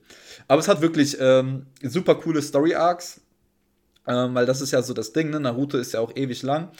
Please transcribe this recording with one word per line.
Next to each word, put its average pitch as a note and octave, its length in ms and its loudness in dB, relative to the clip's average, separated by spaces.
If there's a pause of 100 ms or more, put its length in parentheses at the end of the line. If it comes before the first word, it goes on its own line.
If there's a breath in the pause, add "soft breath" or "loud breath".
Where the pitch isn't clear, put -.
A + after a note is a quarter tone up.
(480 loud breath)
Aber C#3+ 100 6
es D#3+ 80 -4
hat F#3+ 140 2
wirklich, D#3 400 2
ähm, C3 460 2 (140)
super D#3 360 0
coole D3+ 260 -2
Story-Arcs, E3 800 0 (880)
ähm, B2 260 0
weil B2 120 2
das C3 140 0
ist C#3 120 -6
ja C3 100 4
so A#2+ 120 -6
das A2 180 -6
Ding, D#3+ 180 0
ne? D3+ 80 -4
Naruto C#3 400 -2
ist A#2+ 140 -6
ja A2+ 80 -2
auch A2+ 160 -4
ewig C3 260 -4
lang. D#3 380 -4